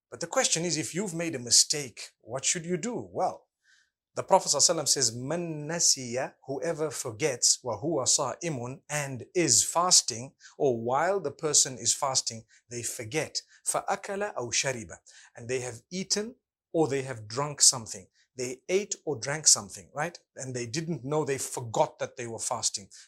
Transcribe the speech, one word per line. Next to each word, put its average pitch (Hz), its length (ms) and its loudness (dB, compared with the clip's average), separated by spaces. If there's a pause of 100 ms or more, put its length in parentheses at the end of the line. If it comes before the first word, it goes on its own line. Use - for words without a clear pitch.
(100)
But 120 100 -14
the 175 60 -4
question 165 400 2
is, 156 100 0
if 151 180 -2
you've 180 200 -2
made 165 200 -2
a 151 40 -6
mistake, 123 720 2 (100)
what 123 240 -6
should 165 220 -2
you 180 100 0
do? 160 340 -6
Well, 151 340 -4 (720)
the - 80 -4
Prophet 185 260 4
sallallahu 147 220 6
alaihi 165 100 0
wasallam 135 80 -2
says, 123 260 2
"Man 151 540 -4
nasiya," 139 680 0 (120)
whoever 151 440 -2
forgets, 123 720 0
"wa 113 160 -4
huwa 135 300 0
sa'imun," 131 800 -2
and 139 460 -4
is 151 280 6
fasting, 151 720 2 (220)
or 135 220 4
while 147 420 0
the 147 100 -4
person 143 460 2
is 110 160 0
fasting, 127 540 -2 (240)
they 120 120 -6
forget, 113 600 -4 (200)
"fa - 240 -2
akala 202 480 -4
aw 123 160 -6
shariba," 113 500 -2 (340)
and 117 140 -12
they 127 120 0
have 120 300 -8
eaten 202 460 -2 (360)
or 156 160 4
they 135 140 0
have 120 260 -8
drunk 139 320 -4
something. 107 480 2 (280)
They 127 340 -6
ate 202 240 0 (100)
or 143 120 -2
drank 143 300 -4
something, 101 460 4
right? 151 260 -4 (160)
And 131 200 -8
they 120 100 -4
didn't 143 400 -4
know, 147 220 0
they 135 120 0
forgot 131 600 0
that - 180 -6
they 120 100 -8
were 113 120 -8
fasting. 107 500 -4 (200)